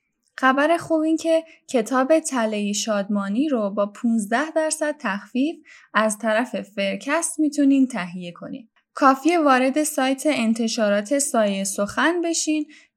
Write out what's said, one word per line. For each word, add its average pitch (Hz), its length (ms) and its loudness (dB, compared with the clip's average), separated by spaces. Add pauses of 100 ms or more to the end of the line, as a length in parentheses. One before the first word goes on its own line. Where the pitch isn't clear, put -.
(360)
خبر 285 400 2
خوب 320 240 0
این 320 160 2
که 320 280 0 (240)
کتاب 262 500 2
تلهٔ 220 540 -2
شادمانی 202 760 -2
رو 220 220 0
با 202 160 0
پونزده 233 640 -2
درصد 311 480 -2
تخفیف 247 580 -4 (380)
از 214 240 0
طرف 220 420 -2
فرکست 202 800 -4
می‌تونین 277 460 4
تهیه 180 460 -8
کنین. - 360 -14 (260)
کافیه 285 460 4
وارد 269 420 4
سایت 269 440 -2
انتشارات 226 920 0
سایه 208 460 0
سخن 262 560 0
بشین 311 460 -2 (300)